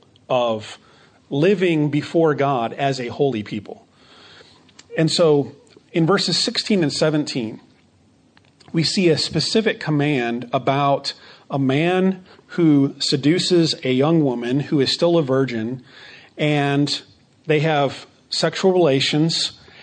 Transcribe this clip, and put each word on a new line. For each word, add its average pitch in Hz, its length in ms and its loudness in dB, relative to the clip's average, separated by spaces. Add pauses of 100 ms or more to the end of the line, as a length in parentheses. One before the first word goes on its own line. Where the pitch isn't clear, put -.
(280)
of 117 500 -2 (520)
living 170 600 2
before 151 420 2
God 131 400 -2
as 135 260 -2
a 120 80 -8
holy 120 360 -2
people. - 440 -12 (1120)
And 160 120 2
so 151 460 2 (360)
in 165 140 0
verses 185 320 0
sixteen 214 460 -2
and 143 80 0
seventeen, 147 680 -2 (1120)
we 165 100 2
see 170 260 2
a 147 80 4
specific 208 640 -2
command 131 720 -2
about 139 640 0 (360)
a 143 100 -4
man 180 680 0 (220)
who 143 520 2
seduces 165 760 0 (100)
a 127 60 0
young 151 320 2
woman 123 360 -2
who 143 220 0
is 127 100 0
still 170 260 2
a 165 60 2
virgin, 127 600 -2 (540)
and 143 640 0 (440)
they 151 140 2
have 143 480 0 (220)
sexual 175 440 0
relations, 151 880 0 (240)